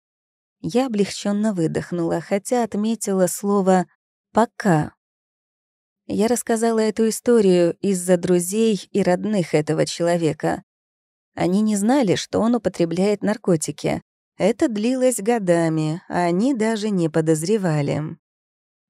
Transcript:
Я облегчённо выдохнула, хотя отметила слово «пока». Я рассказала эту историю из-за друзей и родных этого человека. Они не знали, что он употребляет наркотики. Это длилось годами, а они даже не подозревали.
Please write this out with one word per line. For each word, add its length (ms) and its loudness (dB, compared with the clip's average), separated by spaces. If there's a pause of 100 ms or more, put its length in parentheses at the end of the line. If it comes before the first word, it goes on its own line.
(600)
Я 260 -2
облегчённо 680 -2
выдохнула, 640 -4
хотя 440 -4
отметила 640 -2
слово 580 0 (460)
«пока». 600 0 (1120)
Я 200 0
рассказала 540 0
эту 280 0
историю 720 4
из-за 360 0
друзей 760 0
и 120 0
родных 520 0
этого 320 0
человека. 760 -2 (720)
Они 280 0
не 140 0
знали, 400 2
что 240 -2
он 160 2
употребляет 640 -2
наркотики. 800 -2 (340)
Это 320 0
длилось 520 0
годами, 880 0
а 160 -2
они 300 0
даже 360 -2
не 180 0
подозревали. 1080 -2 (720)